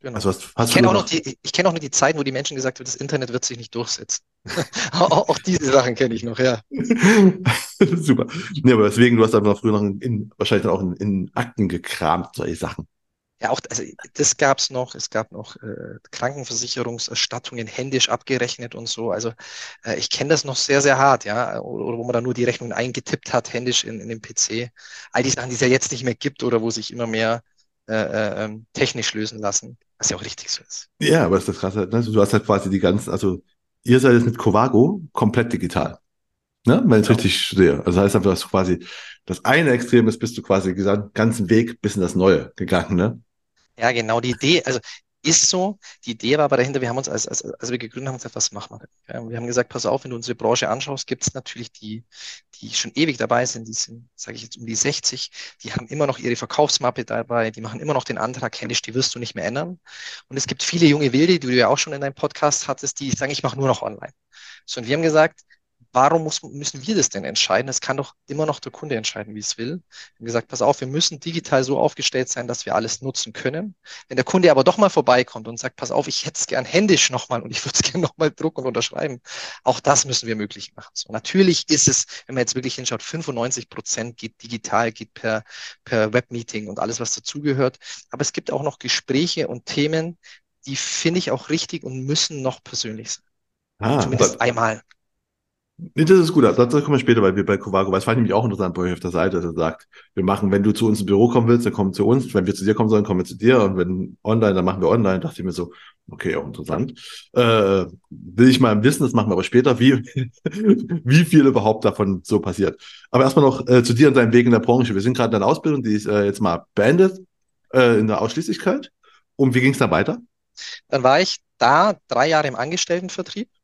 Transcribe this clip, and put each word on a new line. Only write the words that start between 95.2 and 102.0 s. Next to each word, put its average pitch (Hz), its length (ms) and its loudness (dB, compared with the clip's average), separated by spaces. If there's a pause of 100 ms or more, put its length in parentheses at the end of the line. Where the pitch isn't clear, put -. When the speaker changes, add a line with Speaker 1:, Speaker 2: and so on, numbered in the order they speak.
Speaker 2:
Nee, 156 100 2
das 185 140 8
ist 165 140 2
gut. 147 100 6
Dazu 123 380 4
kommen 143 140 0
wir 127 40 4
später, 120 220 4
weil 95 140 4
wir 98 100 0
bei 101 120 2
Covago, 95 340 -2
weil 95 60 2
es 98 80 -2
fand 117 100 2
ich 123 40 0
nämlich 101 140 0
auch 113 120 2
interessant 95 300 -2
bei 90 80 -2
euch 90 100 -2
auf 82 60 -8
der 87 120 -6
Seite, 90 260 0
dass 87 80 -4
er 82 80 -6
sagt, 80 340 -4 (260)
"Wir 95 100 -4
machen, 98 280 0
wenn 101 120 2
du 107 80 2
zu 113 160 0
uns 104 120 0
ins 98 80 -4
Büro 98 220 4
kommen 120 180 2
willst, 120 180 4
dann 104 80 -2
komm 98 200 -2
zu 104 140 0